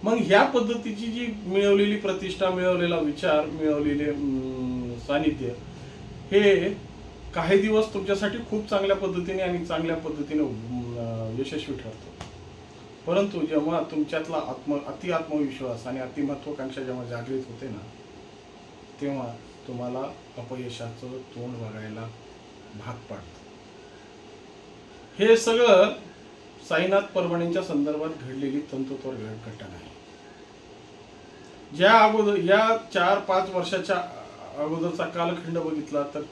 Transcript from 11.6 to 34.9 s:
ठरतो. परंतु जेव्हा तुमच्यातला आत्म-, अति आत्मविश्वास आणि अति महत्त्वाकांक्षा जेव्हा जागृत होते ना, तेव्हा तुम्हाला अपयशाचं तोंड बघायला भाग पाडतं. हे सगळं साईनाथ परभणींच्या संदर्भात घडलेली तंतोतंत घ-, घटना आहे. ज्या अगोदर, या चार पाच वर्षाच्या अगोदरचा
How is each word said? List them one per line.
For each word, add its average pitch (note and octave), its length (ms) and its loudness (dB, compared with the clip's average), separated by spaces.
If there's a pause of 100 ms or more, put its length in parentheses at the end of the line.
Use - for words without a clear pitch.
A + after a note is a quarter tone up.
ठरतो. - 480 -14 (840)
परंतु F3 400 0
जेव्हा D#3 340 2
तुमच्यातला D#3 560 -2
आत्म-, C#3+ 500 -4
अति F3 260 -6
आत्मविश्वास C#3 760 -2
आणि B2+ 140 -6
अति B2+ 220 -6
महत्त्वाकांक्षा C#3 600 -6
जेव्हा B2 220 -6
जागृत A#2+ 440 -6
होते A#2 200 -12
ना, G#2 100 -10 (1200)
तेव्हा C#3 260 -4 (420)
तुम्हाला B2 300 -6 (380)
अपयशाचं B2 840 -10
तोंड B2 360 -10
बघायला G#2+ 540 -10 (680)
भाग A2+ 200 -10
पाडतं. - 540 -14 (1700)
हे A3+ 180 10
सगळं A3+ 540 8 (760)
साईनाथ F#3 320 4
परभणींच्या E3+ 640 0
संदर्भात D3+ 480 -2 (120)
घडलेली C3+ 380 -4
तंतोतंत C3+ 520 -8
घ-, A2 340 -10
घटना G2+ 280 -14
आहे. E2+ 140 -18 (1900)
ज्या F#3+ 160 8
अगोदर, G#3+ 460 8
या G#3+ 380 6 (180)
चार F#3+ 240 6
पाच F#3+ 320 0
वर्षाच्या F3+ 460 -2 (600)
अगोदरचा D#3+ 480 -2